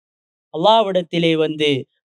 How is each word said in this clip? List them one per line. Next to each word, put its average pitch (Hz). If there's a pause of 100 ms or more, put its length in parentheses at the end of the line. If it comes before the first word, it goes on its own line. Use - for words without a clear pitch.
(580)
அல்லாஹ்விடத்திலே 180
வந்து 151 (160)